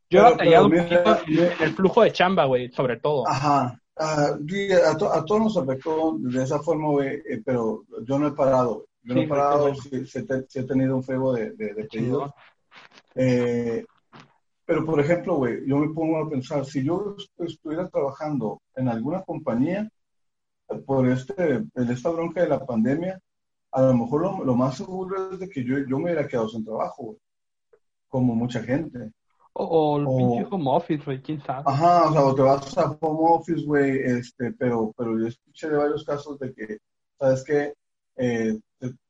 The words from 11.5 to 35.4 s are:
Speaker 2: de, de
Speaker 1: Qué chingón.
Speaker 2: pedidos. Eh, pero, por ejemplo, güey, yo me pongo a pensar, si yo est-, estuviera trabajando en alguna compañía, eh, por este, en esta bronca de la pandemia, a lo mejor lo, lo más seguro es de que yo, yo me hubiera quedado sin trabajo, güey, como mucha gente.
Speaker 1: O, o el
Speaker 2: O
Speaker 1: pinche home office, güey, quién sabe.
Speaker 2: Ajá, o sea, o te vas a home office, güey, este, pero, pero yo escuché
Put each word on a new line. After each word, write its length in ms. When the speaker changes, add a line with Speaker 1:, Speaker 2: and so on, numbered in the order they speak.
Speaker 2:
de, 220
de 140
Speaker 1:
Qué 120
chingón. 320
Speaker 2:
pedidos. 20
Eh, 680
pero, 200
por 140
ejemplo, 360
güey, 320
yo 100
me 160
pongo 300
a 60
pensar, 360
si 180
yo 340
est-, 220
estuviera 500
trabajando 720
en 140
alguna 340
compañía, 680
eh, 60
por 240
este, 460
en 140
esta 200
bronca 320
de 80
la 160
pandemia, 540
a 100
lo 140
mejor 260
lo, 240
lo 100
más 220
seguro 560
es 60
de 100
que 140
yo, 160
yo 180
me 80
hubiera 220
quedado 220
sin 140
trabajo, 400
güey, 140
como 280
mucha 280
gente. 480
Speaker 1:
O, 60
o 340
el 80
Speaker 2:
O 100
Speaker 1:
pinche 340
home 180
office, 340
güey, 180
quién 200
sabe. 240
Speaker 2:
Ajá, 440
o 20
sea, 140
o 100
te 80
vas 340
a 220
home 340
office, 320
güey, 380
este, 500
pero, 420
pero 240
yo 80
escuché 420